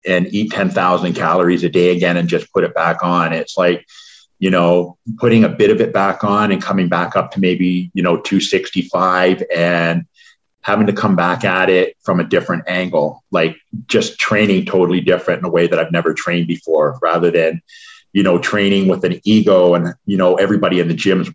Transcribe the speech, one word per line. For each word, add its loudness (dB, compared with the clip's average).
and 0
eat -4
ten -2
thousand 0
calories 0
a 0
day 2
again 0
and 0
just -4
put 0
it -4
back -2
on. 0
It's -8
like, 0
you 0
know, 2
putting 4
a 4
bit 2
of 2
it -2
back -2
on 0
and -2
coming -2
back -2
up -16
to -4
maybe, 0
you -4
know, 0
two -2
sixty-five 0
and -2
having 0
to 2
come 0
back -2
at 0
it 2
from -2
a -2
different -2
angle, -4
like, 0
just -2
training 0
totally 0
different 0
in -8
a -6
way 2
that 0
I've -2
never 0
trained -4
before, -2
rather 0
than, 0
you 2
know, 2
training 0
with 0
an -2
ego 4
and, -2
you -2
know, 2
everybody 0
in 0
the -2
gym's 0